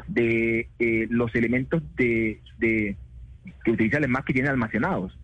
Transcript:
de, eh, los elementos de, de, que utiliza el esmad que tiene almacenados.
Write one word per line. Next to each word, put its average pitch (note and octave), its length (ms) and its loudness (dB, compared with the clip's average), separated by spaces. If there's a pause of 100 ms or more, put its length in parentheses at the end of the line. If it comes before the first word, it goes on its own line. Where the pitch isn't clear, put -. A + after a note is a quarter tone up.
de, A2+ 600 0 (120)
eh, A2+ 320 2
los A#2 240 0
elementos B2+ 480 0 (120)
de, A2+ 460 0 (160)
de, A2 380 0 (680)
que - 60 0
utiliza A2+ 300 2
el D3+ 60 2
esmad C3 180 0
que D3 100 -2
tiene C3 160 2
almacenados. A2+ 760 0